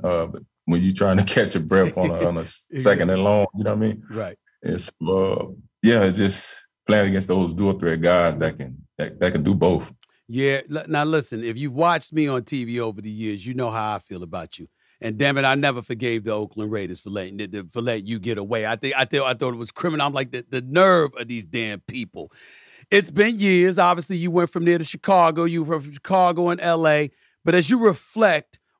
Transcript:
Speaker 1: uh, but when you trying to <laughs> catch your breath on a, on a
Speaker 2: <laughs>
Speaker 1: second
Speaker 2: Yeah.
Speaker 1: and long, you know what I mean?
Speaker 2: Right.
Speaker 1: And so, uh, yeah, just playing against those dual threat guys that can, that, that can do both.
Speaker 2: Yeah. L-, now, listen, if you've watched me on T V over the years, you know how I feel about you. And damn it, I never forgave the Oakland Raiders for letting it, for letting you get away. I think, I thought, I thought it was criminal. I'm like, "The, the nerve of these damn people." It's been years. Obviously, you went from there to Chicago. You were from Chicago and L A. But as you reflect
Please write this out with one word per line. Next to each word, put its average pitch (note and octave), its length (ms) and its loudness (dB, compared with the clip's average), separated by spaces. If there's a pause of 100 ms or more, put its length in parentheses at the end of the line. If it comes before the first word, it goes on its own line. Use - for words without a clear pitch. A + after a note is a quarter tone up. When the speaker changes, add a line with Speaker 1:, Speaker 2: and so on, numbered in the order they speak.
Speaker 1:
uh, E2+ 220 0
but - 160 -12 (220)
when E2+ 160 2
you F#2+ 120 2
trying F#2+ 240 2
to G2+ 60 4
<laughs> - 120 -2
catch G#2+ 200 2
your E2+ 80 -2
breath F2+ 340 2
on F2+ 140 0
a, E2+ 160 -2
on F2 100 -2
a D#2+ 80 -6
Speaker 2:
<laughs> - 0 -
Speaker 1:
second G2+ 640 0
Speaker 2:
Yeah. F#2 60 2
Speaker 1:
and F#2+ 100 2
long, G#2 300 4
you G#2 100 -4
know G#2+ 60 -2
what G#2 120 -2
I A2 40 2
mean? G#2+ 240 -6
Speaker 2:
Right. G#2 260 -8 (260)
Speaker 1:
And F2+ 160 -4
so, - 140 -8 (120)
uh, F#2+ 420 0 (340)
yeah, A2 300 6
just G2 440 -2 (320)
playing G#2 220 4
against F#2+ 180 -2
those F2+ 260 0
dual F#2+ 240 0
threat E2 240 0
guys E2+ 360 4
that D#2 200 -2
can, C2+ 200 -12 (200)
that, - 220 -8
that - 140 0
can D2+ 100 -2
do G2 100 2
both. E2+ 400 0 (360)
Speaker 2:
Yeah. C3+ 320 -2 (120)
L-, D#3 140 -6
now, D3+ 160 -2
listen, D3 400 -2
if A2+ 140 -6
you've C#3 160 -6
watched E3 400 0
me D#3 160 0
on B2+ 140 -2
T C3 200 -6
V A#2+ 160 -6
over A2 220 -6
the G#2+ 80 -10
years, G#2+ 360 -8
you B2 80 -8
know A#2+ 160 -4
how G#2+ 260 -4
I F#2+ 40 -6
feel F2+ 240 -14
about E2+ 360 -12
you. E2+ 80 -18 (340)
And G#2+ 160 -6
damn C#3 200 2
it, C#3 80 0
I C3+ 100 4
never C#3 260 0
forgave A#2 440 -4
the A2 60 -4
Oakland G#2+ 420 -6
Raiders F#2 260 -6
for - 100 -16
letting G2 300 -8
it, G2 320 -10
for A#2 100 -8
letting A2+ 240 -4
you A2+ 140 -6
get G#2 180 -6
away. G#2+ 280 -4
I A2+ 100 -2
think, C3+ 220 -6
I C3 80 0
thought, C#3 220 -2
I B2+ 60 0
thought B2 200 -4
it A#2 40 -12
was A2+ 140 -12
criminal. D#3 340 -4
I'm C#3+ 60 -2
like, C3+ 200 -6
"The, B2 180 -10
the B2+ 120 -6
nerve E3 560 4
of A#2+ 120 -8
these A#2 160 -6
damn G#2+ 340 -6
people." G2+ 540 -10 (580)
It's G3 180 4
been G#3 300 2
years. F#3 400 4
Obviously, F3 380 2
you E3+ 120 -2
went F3 200 2
from E3+ 160 -2
there F3 120 6
to E3 60 -2
Chicago. E3 600 2
You E3+ 180 -2
were D#3 160 -4
from D3 140 -16
Chicago F3 560 2
and F3 100 -2
L E3+ 260 2
A. D3+ 240 4 (360)
But E3 100 4
as C#3+ 140 4
you B3 100 4
reflect G3+ 800 2 (200)